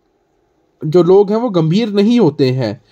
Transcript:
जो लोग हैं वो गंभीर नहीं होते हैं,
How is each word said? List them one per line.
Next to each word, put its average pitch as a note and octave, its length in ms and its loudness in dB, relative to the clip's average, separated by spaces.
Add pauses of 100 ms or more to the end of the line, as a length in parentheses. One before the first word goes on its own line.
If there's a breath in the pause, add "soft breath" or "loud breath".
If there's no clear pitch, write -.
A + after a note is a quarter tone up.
(800)
जो D#3 220 2
लोग F#3+ 280 2
हैं G#3+ 60 -2
वो A#3+ 120 -4
गंभीर F3+ 420 -2
नहीं G#3 280 2
होते C#3+ 300 0
हैं, B2+ 320 -6 (100)